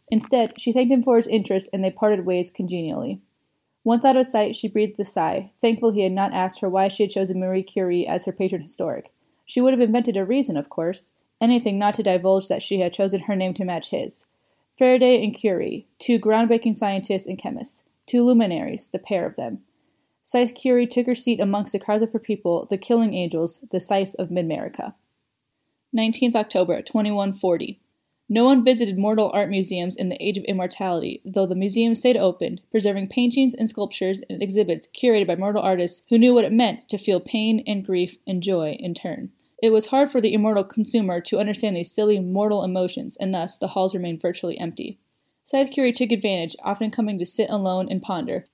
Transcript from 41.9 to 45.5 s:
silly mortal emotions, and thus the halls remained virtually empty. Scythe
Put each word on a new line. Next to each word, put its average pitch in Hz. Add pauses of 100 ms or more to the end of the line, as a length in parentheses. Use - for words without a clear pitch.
silly 208
mortal 190
emotions, 185
and 190
thus 180
the 196
halls 190
remained 175
virtually 175
empty. - (460)
Scythe 269